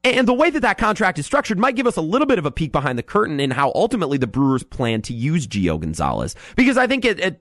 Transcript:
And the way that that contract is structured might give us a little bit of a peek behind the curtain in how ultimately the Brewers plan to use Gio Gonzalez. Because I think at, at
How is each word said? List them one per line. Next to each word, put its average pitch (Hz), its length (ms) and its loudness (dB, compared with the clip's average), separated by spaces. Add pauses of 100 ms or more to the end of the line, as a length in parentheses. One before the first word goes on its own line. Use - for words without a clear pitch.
And 254 240 4
the 254 60 4
way 311 160 4
that 294 100 -2
that 214 180 0
contract 208 400 0
is 143 80 -6
structured 247 320 0
might 247 160 2
give 240 140 0
us - 80 -2
a 180 40 -2
little 240 280 0
bit 240 100 4
of 147 80 -4
a 139 60 -2
peek 156 180 -4
behind 135 260 0
the 117 60 -4
curtain 180 380 -2
in 139 100 2
how 131 240 0
ultimately 175 440 0
the 127 100 0
Brewers 131 340 2
plan 117 400 -2
to - 100 -10
use 131 360 -2
Gio 87 320 0
Gonzalez. 69 560 -4 (180)
Because 254 240 4
I 254 80 4
think 254 180 -2
at, 220 140 0
at 185 220 -4